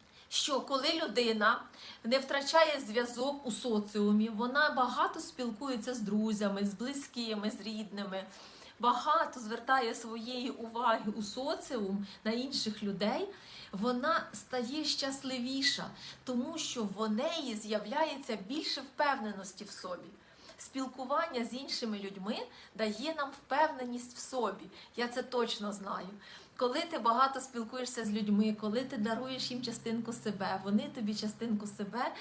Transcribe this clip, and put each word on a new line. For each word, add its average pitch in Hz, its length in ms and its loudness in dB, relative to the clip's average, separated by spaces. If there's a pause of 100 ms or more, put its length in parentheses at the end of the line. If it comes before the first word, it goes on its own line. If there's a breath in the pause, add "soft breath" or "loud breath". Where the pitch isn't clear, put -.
(300 loud breath)
що 269 320 0
коли 294 420 2
людина 226 580 4 (420 loud breath)
не 247 160 4
втрачає 285 600 6
зв'язок 240 640 0
у 247 60 0
соціумі, 214 800 4
вона 247 400 4
багато 262 500 2
спілкується 247 720 -4
з 262 60 -2
друзями, 208 640 2
з 196 80 0
близькими, 226 800 -2
з - 100 -8
рідними, 202 600 -6 (560 loud breath)
багато 294 600 4
звертає 233 560 2
своєї 233 540 -4
уваги 220 680 0
у 220 60 -2
соціум 214 840 0 (160 loud breath)
на 214 80 2
інших 240 520 -2
людей, 208 440 0 (440 loud breath)
вона 247 640 2
стає 254 520 -2
щасливіша, 269 1000 0 (380 loud breath)
тому 269 340 -2
що 254 260 -2
в 202 260 0
неї 269 460 0
з'являється 220 800 -2 (120)
більше 285 340 -2
впевненості 220 840 -2
в 208 60 -12
собі. 175 380 -10 (500 loud breath)
Спілкування 269 880 -2
з 208 80 -6
іншими 233 460 -4
людьми 196 380 -4 (380 loud breath)
дає 220 420 -2
нам 277 140 -2
впевненість 254 840 0
в - 20 -8
собі. 214 460 -2 (300 loud breath)
Я 240 120 0
це 247 160 -2
точно 233 500 0
знаю. 190 340 -6 (500 loud breath)
Коли 254 240 2
ти 330 180 -4
багато 254 400 6
спілкуєшся 240 640 -4
з 214 60 0
людьми, 214 500 4
коли 214 200 0
ти 269 160 -4
даруєш 247 540 -2
їм 240 100 -4
частинку 233 520 -2
себе, 190 500 0
вони 214 320 2
тобі 214 200 -2
частинку 214 520 -2
себе, 220 540 -2